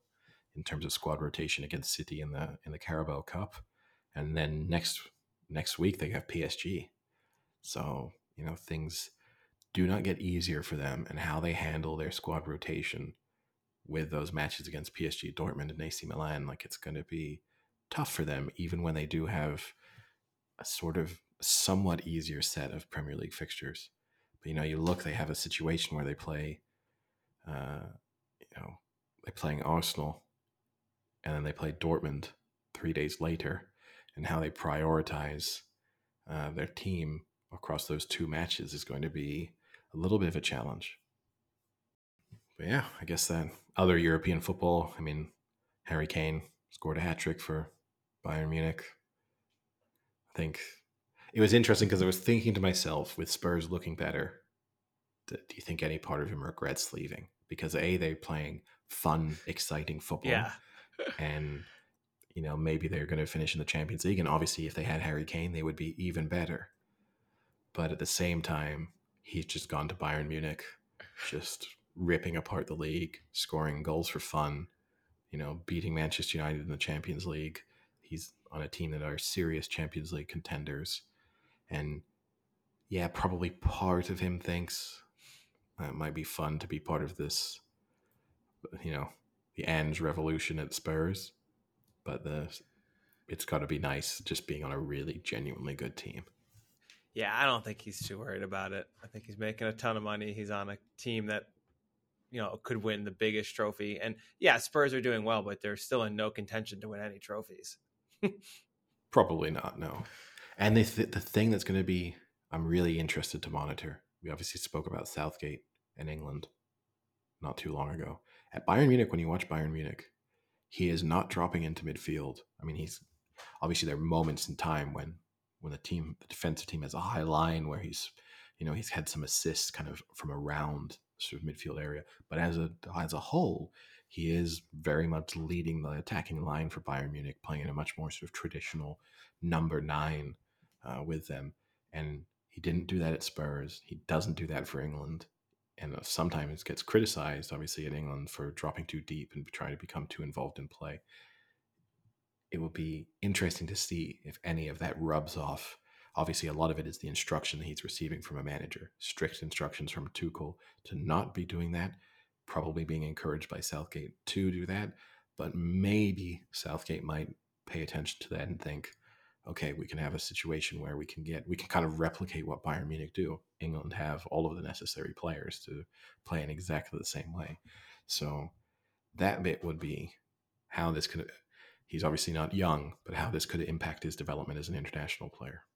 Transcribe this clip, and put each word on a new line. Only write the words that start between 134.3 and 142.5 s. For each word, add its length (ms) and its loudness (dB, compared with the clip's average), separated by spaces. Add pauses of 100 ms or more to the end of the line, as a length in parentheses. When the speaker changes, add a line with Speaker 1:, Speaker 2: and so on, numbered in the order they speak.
Speaker 1:
is 320 2 (160)
very 280 4
much 280 0
leading 480 -2
the 100 -2
attacking 520 -4
line 240 0
for 120 -8
Bayern 320 -4
Munich, 300 -8
playing 200 -4
in 80 -4
a 40 -4
much 220 -4
more 140 -6
sort 180 -10
of 40 -18
traditional 680 -6 (400)
number 400 4
nine, 540 0 (500)
uh, 180 -6
with 240 -4
them. 280 -8 (380)
And 300 -4 (280)